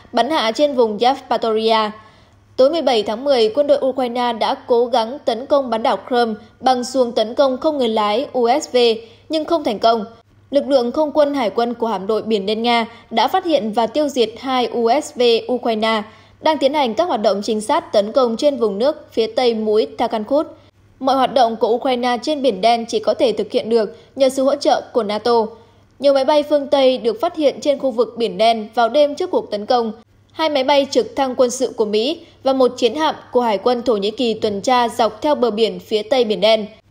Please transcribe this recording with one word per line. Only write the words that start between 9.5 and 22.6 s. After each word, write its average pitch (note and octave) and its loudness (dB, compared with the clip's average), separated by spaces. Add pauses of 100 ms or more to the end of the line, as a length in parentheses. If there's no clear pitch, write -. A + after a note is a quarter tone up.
thành A#3 -2
công. A3+ 2 (460)
Lực C4+ 0
lượng B3 2
không D4+ 0
quân D4 2
hải B3 -2
quân A#3 -2
của A#3 -4
hạm G3 -4
đội G#3+ 0
Biển G#3 -2
Đen G#3+ -2
Nga A#3 0 (240)
đã A3+ 0
phát F#4 -2
hiện A3+ 0
và A3+ 0
tiêu D4 -2
diệt A#3+ -2
hai B3+ -2
U A#3 0 (120)
S - -16
V A3+ -2 (300)
Ukraine A3 -2 (380)
đang D4+ 2
tiến C4+ 0
hành C4 0
các E4 0
hoạt B3 -2
động G3+ 0
trinh G#3+ -2
sát D4 -2
tấn G#3 0
công A#3+ 2
trên C#4+ 2
vùng G#3+ -2
nước C#4+ -2
phía A3+ 0
tây A#3 0
mũi G#3+ 0 (120)
Takhankut. A#3 -2 (520)
Mọi C4 0
hoạt B3+ 2
động A#3 -2
của A3 0
Ukraine B3 -2
trên D4 -4
Biển G#3+ 0